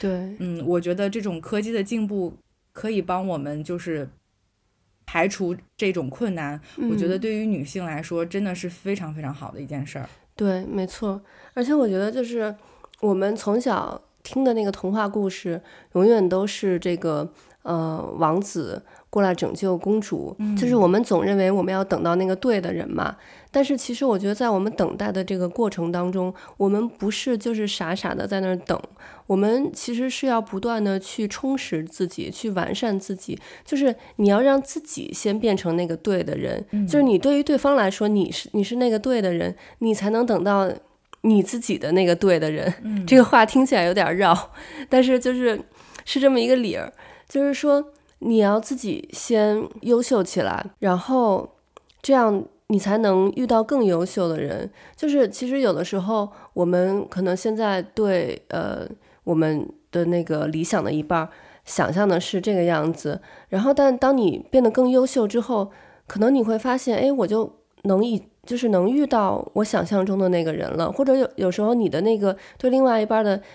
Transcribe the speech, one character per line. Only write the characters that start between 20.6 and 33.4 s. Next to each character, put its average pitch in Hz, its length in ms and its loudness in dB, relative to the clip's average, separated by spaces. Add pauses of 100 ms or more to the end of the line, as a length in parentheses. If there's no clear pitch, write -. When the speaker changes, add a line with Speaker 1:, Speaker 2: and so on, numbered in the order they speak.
Speaker 1:
是 247 80 2
我 202 140 6
们 208 160 4
总 175 180 2
认 196 140 2
为 190 140 4
我 196 120 2
们 185 100 -2
要 190 120 0
等 190 180 -2
到 170 140 2
那 185 80 2
个 185 100 0
对 214 240 0
的 175 140 -4
人 170 160 -4
嘛。 - 260 -4 (360)
但 277 120 2
是 277 140 0
其 247 160 -6
实 269 140 -2
我 214 120 2
觉 202 80 -2
得 208 80 0
在 240 140 -2
我 202 100 2
们 208 140 -2
等 190 240 -2
待 208 160 -4
的 190 100 -4
这 185 140 -4
个 180 100 -2
过 208 220 -2
程 170 240 -4
当 180 180 -2
中， 185 240 -4 (220)
我 196 100 0
们 208 220 0
不 214 220 -4
是 240 260 -2
就 233 180 -4
是 214 140 -4
傻 175 260 -4
傻 196 200 -4
的 - 120 -4
在 196 140 -4
那 190 80 -2
儿 185 80 -2
等， - 240 -4 (460)
我 196 100 0
们 220 380 0
其 - 200 -6
实 247 140 -2
是 262 180 -4
要 233 140 2
不 208 180 -8
断 226 240 -2
的 196 160 0
去 202 300 -6
充 269 280 -4
实 160 280 -6
自 170 240 -4
己， - 220 -8
去 - 220 -8
完 185 220 -2
善 202 240 -2
自 190 160 -8
己。 - 240 -10 (240)